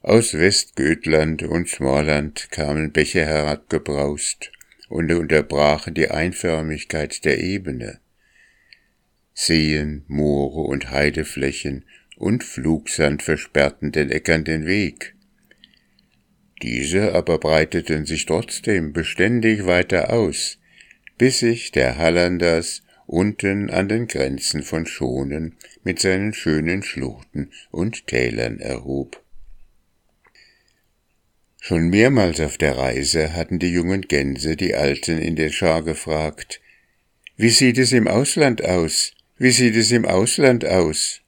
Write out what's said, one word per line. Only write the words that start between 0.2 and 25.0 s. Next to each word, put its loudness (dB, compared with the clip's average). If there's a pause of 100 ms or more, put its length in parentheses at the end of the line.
Westgötland 2
und -4
Småland -2
kamen -2
Bäche 0
herabgebraust -4 (360)
und -2
unterbrachen 2
die 2
Einförmigkeit -4
der 2
Ebene. -6 (1300)
Seen, 0
Moore 0
und -4
Heideflächen -2 (320)
und -2
Flugsand -2
versperrten -2
den 0
Äckern 0
den -4
Weg. -4 (1500)
Diese -2
aber 2
breiteten 0
sich -6
trotzdem -2
beständig 0
weiter 2
aus, -2 (580)
bis 4
sich 0
der 2
Hallanders 2 (280)
unten 0
an 0
den -2
Grenzen -2
von -4
Schonen -6 (260)